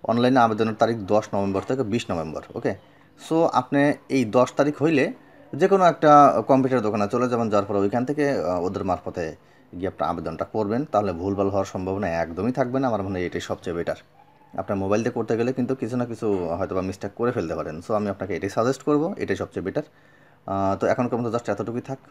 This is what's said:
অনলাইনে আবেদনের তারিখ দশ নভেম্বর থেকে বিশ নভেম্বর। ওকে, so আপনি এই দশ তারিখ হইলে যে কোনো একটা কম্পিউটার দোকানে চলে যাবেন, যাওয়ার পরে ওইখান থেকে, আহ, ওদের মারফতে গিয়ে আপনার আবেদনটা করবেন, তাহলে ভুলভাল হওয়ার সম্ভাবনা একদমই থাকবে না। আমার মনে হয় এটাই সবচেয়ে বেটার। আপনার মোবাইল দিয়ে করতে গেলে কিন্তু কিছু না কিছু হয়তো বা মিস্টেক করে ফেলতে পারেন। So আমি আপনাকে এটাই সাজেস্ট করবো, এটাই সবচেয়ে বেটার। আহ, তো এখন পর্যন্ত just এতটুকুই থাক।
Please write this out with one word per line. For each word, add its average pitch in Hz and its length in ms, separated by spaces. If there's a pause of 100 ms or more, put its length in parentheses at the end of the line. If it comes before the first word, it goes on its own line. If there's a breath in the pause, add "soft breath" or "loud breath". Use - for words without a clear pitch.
অনলাইনে 123 360
আবেদনের 110 360
তারিখ 113 220
দশ 104 260 (120)
নভেম্বর 98 260
থেকে 131 220
বিশ 104 280
নভেম্বর। 80 300 (140)
ওকে, 117 200 (540 soft breath)
so 165 140
আপনি 143 500 (160)
এই 127 160
দশ 123 320
তারিখ 151 240
হইলে 160 320 (400 loud breath)
যে 160 140
কোনো 190 160
একটা 143 640
কম্পিউটার 131 340
দোকানে 104 260
চলে 123 220
যাবেন, 117 200
যাওয়ার 101 160
পরে 101 120
ওইখান 110 280
থেকে, 147 260
আহ, 90 320
ওদের 95 200
মারফতে 85 520 (400 soft breath)
গিয়ে 90 120
আপনার 82 220
আবেদনটা 82 360
করবেন, 110 400
তাহলে 104 280
ভুলভাল 98 360
হওয়ার 98 160
সম্ভাবনা 95 440
একদমই 82 420
থাকবে 127 280
না। 135 80
আমার 104 160
মনে 95 160
হয় 90 60
এটাই 85 160
সবচেয়ে 87 340
বেটার। 80 200 (600)
আপনার 98 200
মোবাইল 101 260
দিয়ে 123 80
করতে 110 260
গেলে 120 160
কিন্তু 127 220
কিছু 123 220
না 120 80
কিছু 101 520
হয়তো 95 180
বা 92 60
মিস্টেক 95 340
করে 120 160
ফেলতে 82 240
পারেন। 78 320
So 117 60
আমি 104 160
আপনাকে 95 260
এটাই 95 140
সাজেস্ট 123 340
করবো, 147 340
এটাই 98 180
সবচেয়ে 92 280
বেটার। 143 200 (640 soft breath)
আহ, 98 300
তো 101 120
এখন 123 200
পর্যন্ত 117 280
just 117 160
এতটুকুই 117 300
থাক। 135 180 (120)